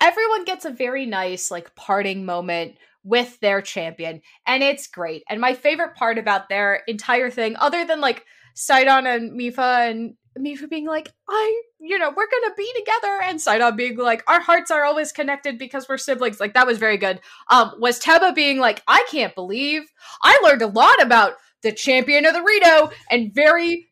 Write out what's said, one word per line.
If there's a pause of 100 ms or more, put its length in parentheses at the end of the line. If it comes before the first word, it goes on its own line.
everyone
gets
a
very
nice,
like,
parting
moment (260)
with
their
champion. (260)
And
it's
great.
And
my
favorite
part
about
their
entire
thing,
other
than,
like, (300)
Sidon
and
Mipha
and (240)
Mipha
being
like, (180)
"I, (160)
you
know,
we're
gonna
be
together,"
and
Sidon
being
like,
"Our
hearts
are
always
connected
because
we're
siblings."
Like,
that
was
very
good. (280)
Um,
was
Teba
being
like,
"I
can't
believe (400)
I
learned
a
lot
about (280)
the
champion
of
the
Rito (200)
and
very,